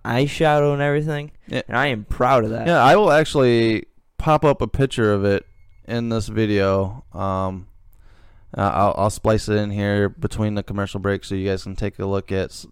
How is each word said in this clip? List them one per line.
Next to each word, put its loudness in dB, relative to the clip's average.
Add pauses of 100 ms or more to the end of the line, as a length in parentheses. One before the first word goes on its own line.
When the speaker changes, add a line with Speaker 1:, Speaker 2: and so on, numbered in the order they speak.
Speaker 1:
eyeshadow 2
and -2
everything, -2 (160)
Speaker 2:
Yeah. -4
Speaker 1:
and -4
I 0
am -4
proud 2
of -4
that. -6
Speaker 2:
Yeah, 4
I 8
will 4
actually 2 (320)
pop 2
up 4
a -2
picture 0
of 0
it 0 (420)
in -4
this -2
video. 0 (100)
Um, -6 (920)
uh, -2
I'll, 0
I'll 0
splice -2
it 0
in -2
here 0
between -4
the -4
commercial -6
breaks -4
so -6
you -4
guys -2
can -12
take -6
a -4
look -4
at -2
s-, -20